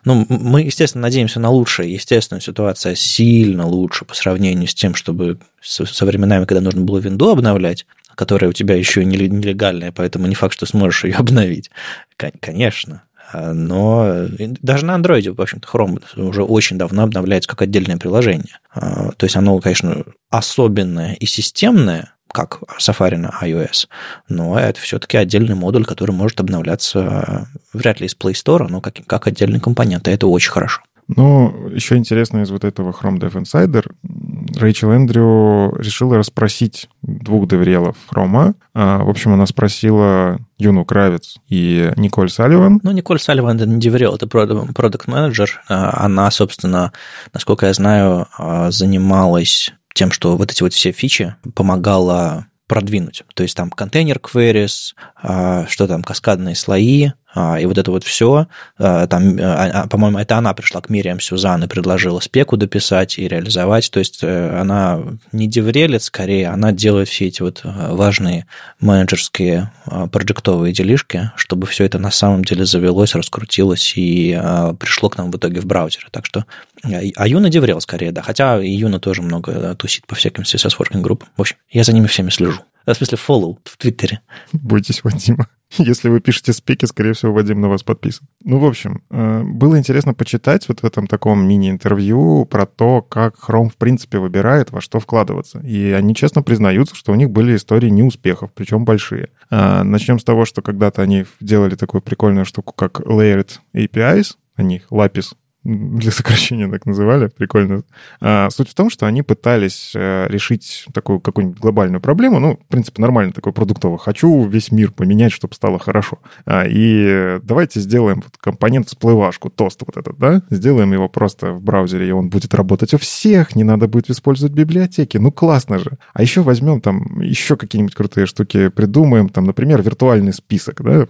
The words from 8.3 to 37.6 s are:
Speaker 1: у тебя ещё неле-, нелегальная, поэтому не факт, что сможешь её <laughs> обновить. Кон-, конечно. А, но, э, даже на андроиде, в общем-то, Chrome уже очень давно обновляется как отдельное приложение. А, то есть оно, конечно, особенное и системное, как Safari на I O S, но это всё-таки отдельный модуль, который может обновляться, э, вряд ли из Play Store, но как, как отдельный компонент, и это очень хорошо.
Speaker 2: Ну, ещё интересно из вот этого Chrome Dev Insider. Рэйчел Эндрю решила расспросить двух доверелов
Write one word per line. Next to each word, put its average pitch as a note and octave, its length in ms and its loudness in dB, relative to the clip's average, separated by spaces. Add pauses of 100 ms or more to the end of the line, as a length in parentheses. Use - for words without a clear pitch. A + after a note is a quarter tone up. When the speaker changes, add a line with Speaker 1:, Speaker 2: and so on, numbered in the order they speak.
Speaker 1:
у - 20 0
тебя G2 240 0
ещё F#2 260 0
неле-, F#2+ 260 2
нелегальная, G2 600 -4
поэтому F2+ 380 -4
не F2+ 80 -2
факт, - 180 -2
что - 120 -8
сможешь G2 360 0
её F2+ 140 -2
<laughs> - 20 -4
обновить. A2 500 0 (480)
Кон-, - 240 -12
конечно. F2+ 600 -6 (300)
А, E2 200 -8
но, G2 560 0
э, F2+ 200 -2 (100)
даже B2+ 460 -4
на F3+ 100 -2
андроиде, D#3+ 360 2
в G#2 100 -6
общем-то, - 280 -8
Chrome G2 340 -2 (140)
уже F#2+ 260 -4
очень G2+ 360 0
давно F#2 260 0
обновляется F#2+ 440 -2
как - 140 -6
отдельное F#2 340 0
приложение. F#2 600 -2 (160)
А, - 380 -6
то - 120 -6
есть F#2+ 120 0
оно, G2 240 4
конечно, F2+ 440 -2 (260)
особенное G2 840 -2
и A2 120 -8
системное, A2+ 880 0 (180)
как - 280 -6 (200)
Safari F2+ 360 0
на E2+ 240 -6
I E2 140 -2
O D#2+ 60 -2
S, - 280 -4 (400)
но F2 300 -2
это A2+ 220 -2
всё-таки - 360 -4
отдельный G#2+ 380 2
модуль, G2 300 0
который G2 260 -4
может G2 300 -2
обновляться, F#2+ 1080 -4 (260)
э, A2 60 -8
вряд A2+ 220 0
ли F#2 60 -6
из - 100 -8
Play F#2+ 160 -2
Store, C#3+ 360 0
но F2+ 120 -6
как, - 160 -10 (100)
как - 220 -4
отдельный G#2+ 320 0
компонент, A2+ 480 0
и - 20 2
это G2+ 160 2
очень F2 240 2
хорошо. - 300 -2 (360)
Speaker 2:
Ну, C3 540 4
ещё B2 260 0
интересно A2+ 460 0
из F#2+ 80 -4
вот G2 140 -6
этого F#2+ 280 -4
Chrome F#2+ 260 -4
Dev F2 140 -4
Insider. B2 520 0 (720)
Рэйчел A2 360 2
Эндрю A2 880 4
решила A#2 360 0
расспросить - 720 -2 (140)
двух G#2 460 -2
доверелов F2+ 480 2 (120)